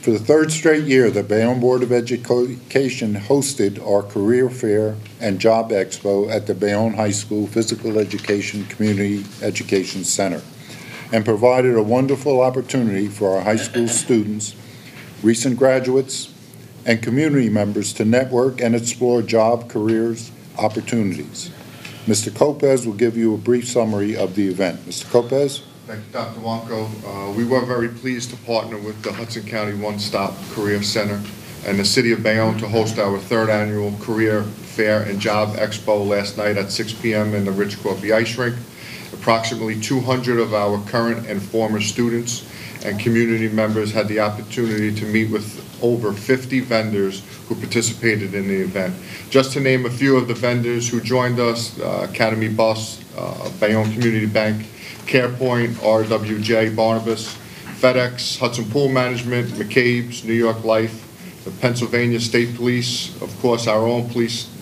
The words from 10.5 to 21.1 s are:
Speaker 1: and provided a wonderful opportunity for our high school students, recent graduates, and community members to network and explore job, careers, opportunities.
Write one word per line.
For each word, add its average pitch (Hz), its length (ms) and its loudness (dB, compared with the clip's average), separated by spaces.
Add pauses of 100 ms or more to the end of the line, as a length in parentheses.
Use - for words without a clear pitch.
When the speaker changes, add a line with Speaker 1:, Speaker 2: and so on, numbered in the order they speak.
Speaker 1:
and 110 140 2
provided 123 500 6
a 110 60 6
wonderful 131 580 2
opportunity 123 680 2
for 101 300 2
our 95 60 0
high 110 140 4
school 117 300 0
students, 107 680 0 (680)
recent 117 360 4
graduates, 131 720 2 (540)
and 113 160 2
community 135 480 2
members 104 440 0
to 113 120 -2
network 127 560 2
and 120 140 2
explore 120 480 0
job, 117 460 2
careers, 113 640 0 (260)
opportunities. 104 880 -2 (600)